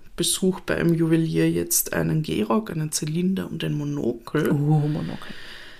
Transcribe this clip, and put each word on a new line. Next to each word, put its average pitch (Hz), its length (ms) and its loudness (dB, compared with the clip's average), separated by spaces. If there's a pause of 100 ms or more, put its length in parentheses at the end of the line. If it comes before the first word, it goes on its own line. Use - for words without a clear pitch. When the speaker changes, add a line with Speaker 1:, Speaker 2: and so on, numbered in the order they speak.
(160)
Speaker 1:
Besuch 185 440 0
beim 165 320 2
Juwelier 165 580 2
jetzt 170 440 0
einen 160 280 2
Gehrock, 214 480 0
einen 156 220 -4
Zylinder 175 580 -2
und 165 140 -6
ein 156 100 -2
Monokel. 147 760 -2
Speaker 2:
Oh, - 40 4
Monokel. 151 800 0 (480)